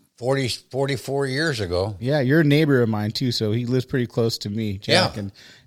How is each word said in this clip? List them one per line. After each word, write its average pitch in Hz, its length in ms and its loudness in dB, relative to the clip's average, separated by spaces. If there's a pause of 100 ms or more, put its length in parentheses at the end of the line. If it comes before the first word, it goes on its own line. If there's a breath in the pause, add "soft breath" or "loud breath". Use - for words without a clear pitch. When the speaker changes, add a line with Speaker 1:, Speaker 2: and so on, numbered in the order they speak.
(160)
Speaker 1:
forty, 131 320 -2
forty-four 139 800 -4
years 135 340 -2
ago. 95 380 -2
Speaker 2:
Yeah, 139 220 0
you're 139 200 4
a 156 40 4
neighbor 143 380 6
of 113 60 2
mine, 107 240 0
too, 127 200 -2
so 110 200 0
he 120 140 -2
lives 123 180 0
pretty 123 220 -2
close 117 320 -2
to - 120 -8
me, 104 280 -4
Jack. 156 360 2
Speaker 1:
Yeah. 113 60 -8
Speaker 2:
And, 98 120 -8 (340 soft breath)